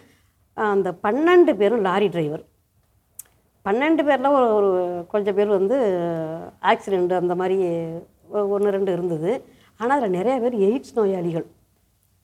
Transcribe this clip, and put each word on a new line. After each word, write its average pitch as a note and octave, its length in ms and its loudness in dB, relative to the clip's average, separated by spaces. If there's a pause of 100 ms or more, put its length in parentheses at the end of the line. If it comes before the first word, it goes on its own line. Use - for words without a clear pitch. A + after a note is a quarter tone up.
(540)
அந்த G3 400 -2 (100)
பன்னெண்டு D4+ 520 4
பேரும் G#3 260 2
லாரி F#3+ 260 2
டிரைவர். D#3+ 360 -4 (1200)
பன்னெண்டு C#4+ 380 2
பேர்ல C#4 280 2
ஒரு, B3 220 4
ஒரு F3+ 540 0
கொஞ்சம் G#3 280 -2
பேர் G#3 120 2
வந்து G3 520 2 (600)
ஆக்சிடென்ட் F#3+ 520 0
அந்த F3+ 220 0
மாதிரி F3+ 500 -2 (440)
ஒ-, G3+ 300 -2
ஒண்ணு G#3 80 2
ரெண்டு G3 240 0
இருந்தது. F3 520 -4 (340)
ஆனா, B3 180 0
அதுல A#3+ 140 -2
நிறைய G#3 300 -2
பேர் A#3 200 -2
எய்ட்ஸ் G#3+ 360 -2
நோயாளிகள். F3+ 500 -2 (800)